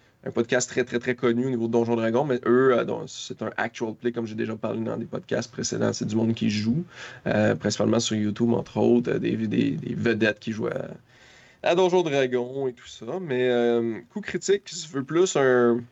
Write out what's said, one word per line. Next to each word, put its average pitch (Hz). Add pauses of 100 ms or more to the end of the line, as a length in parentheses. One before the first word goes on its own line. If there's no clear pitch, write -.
(240)
un 135
podcast 123
très, 127
très, 120
très 120
connu 120
au 135
niveau 117
de 113
Donjons 117
Dragons, 117
mais 123
eux, 127
euh, 117
donc, 117
c'est -
un 110
actual 110
play, 120
comme 117
j'ai 107
déjà 110
parlé 113
dans 110
des 113
podcasts -
précédents. 113
C'est -
du 107
monde 113
qui 113
joue, 113 (440)
euh, 107
principalement 107
sur 110
YouTube, 107
entre -
autres, 117
euh, -
des, 113
des, 110
des -
vedettes 110
qui 110
jouent 104
à, - (720)
à 170
Donjons 180
Dragons 135
et 123
tout -
ça. 131
Mais, 127
euh, 117 (120)
Coup 208
Critique 196
se 160
veut 139
plus 165
un 123